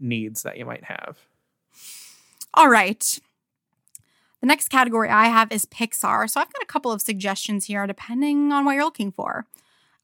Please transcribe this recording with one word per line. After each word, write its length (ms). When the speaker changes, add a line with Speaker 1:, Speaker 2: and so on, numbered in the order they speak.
Speaker 1:
needs 420
that 140
you 80
might 200
have. 320
Speaker 2:
All 160
right. 500
The 60
next 220
category 400
I 180
have 240
is 140
Pixar. 640
So 120
I've 100
got 100
a 60
couple 240
of 100
suggestions 640
here, 220
depending 640
on 140
what 80
you're 100
looking 280
for. 340